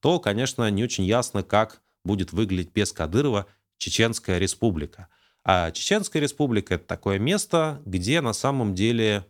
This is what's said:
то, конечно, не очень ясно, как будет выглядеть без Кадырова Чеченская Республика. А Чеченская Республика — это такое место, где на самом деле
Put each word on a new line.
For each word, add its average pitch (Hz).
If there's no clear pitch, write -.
то, 165
конечно, 117
не 101
очень 107
ясно, 104
как -
будет 98
выглядеть 95
без 101
Кадырова 101
Чеченская 110
Республика. 90
А 90
Чеченская 196
Республика — 123
это -
такое 98
место, 156
где 101
на 117
самом 127
деле 107